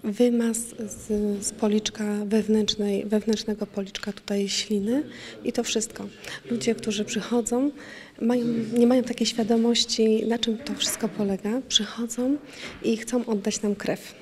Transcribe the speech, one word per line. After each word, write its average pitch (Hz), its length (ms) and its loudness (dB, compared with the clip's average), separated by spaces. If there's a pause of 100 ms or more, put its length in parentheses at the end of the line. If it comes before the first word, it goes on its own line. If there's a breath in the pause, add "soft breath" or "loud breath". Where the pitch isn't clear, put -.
Wymaz 233 540 2
z, - 480 -10 (400)
z - 60 -4
policzka 214 520 0 (200)
wewnętrznej, 208 800 2
wewnętrznego 214 600 0
policzka 196 460 -6
tutaj 202 360 -2
śliny 214 540 0 (420 loud breath)
i - 80 -2
to 233 120 -2
wszystko. 214 420 -4 (440 loud breath)
Ludzie, 233 240 0
którzy 214 300 -2
przychodzą, 240 640 0 (500 loud breath)
mają, 240 240 2 (280)
nie 240 140 8
mają 247 160 6
takiej 233 240 0
świadomości, 226 1000 4
na 226 120 2
czym 226 200 0
to - 160 -6
wszystko - 340 -2
polega. 196 420 -2 (180)
Przychodzą 240 680 0 (460 loud breath)
i 220 140 2
chcą 240 300 -2
oddać 208 360 -2
nam 208 120 0
krew. - 480 -6